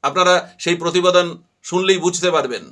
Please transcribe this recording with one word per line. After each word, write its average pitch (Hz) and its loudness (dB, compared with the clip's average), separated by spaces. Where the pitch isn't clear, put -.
আপনারা 180 2
সেই 170 -2
প্রতিবেদন 175 2
শুনলেই 185 0
বুঝতে 180 -2
পারবেন। 120 -4